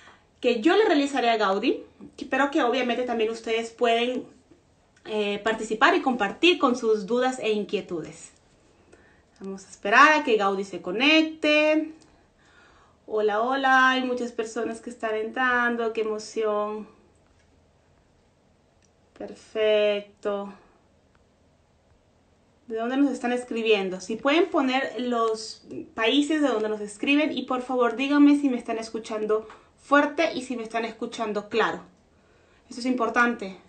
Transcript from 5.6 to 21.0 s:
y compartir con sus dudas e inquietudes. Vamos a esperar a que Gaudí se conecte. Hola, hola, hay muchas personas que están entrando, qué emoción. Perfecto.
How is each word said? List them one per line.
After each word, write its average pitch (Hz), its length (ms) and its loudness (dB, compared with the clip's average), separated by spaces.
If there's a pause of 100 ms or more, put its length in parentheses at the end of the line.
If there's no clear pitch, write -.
y 349 60 0
compartir 240 580 0
con 247 160 2
sus 220 300 0
dudas 254 340 -2
e 220 120 -2
inquietudes. 180 840 -6 (1040)
Vamos 190 260 -12
a - 40 -20
esperar 262 420 6
a 302 140 2
que 233 100 2
Gaudí 196 300 0
se 175 160 -12
conecte. 302 1120 2 (1160)
Hola, 214 300 0
hola, 262 520 4
hay 254 120 0
muchas 240 300 -4
personas 226 480 -6
que - 80 -14
están 220 260 -6
entrando, 233 800 0
qué 226 80 -2
emoción. 214 880 -4 (2250)
Perfecto. 208 1400 -2 (2250)